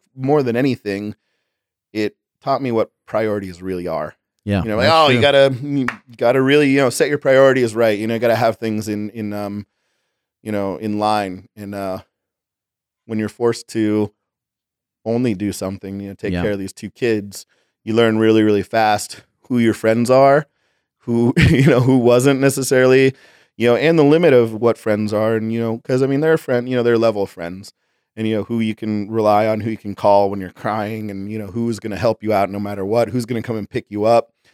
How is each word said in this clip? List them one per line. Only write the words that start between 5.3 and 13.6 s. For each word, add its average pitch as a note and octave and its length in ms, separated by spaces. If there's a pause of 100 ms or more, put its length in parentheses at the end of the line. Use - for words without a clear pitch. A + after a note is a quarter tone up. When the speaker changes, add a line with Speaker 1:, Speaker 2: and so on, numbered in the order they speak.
Speaker 1:
you C#3 320 (320)
gotta C3 240
really, C#3+ 280
you C#3 60
know, C3+ 140
set C#3+ 180
your D3 100
priorities C3 560
right. A2 240
You A2 80
know, A#2 80
you A2+ 60
gotta A#2 160
have A#2 220
things G#2+ 300
in, G#2 220
in, G#2+ 220
um, G#2 340 (760)
you G#2+ 100
know, G2 240
in G#2 220
line." G#2 580
And, G#2 180
uh, F#2+ 260 (1040)
when A2 120
you're G#2+ 100
forced A#2 400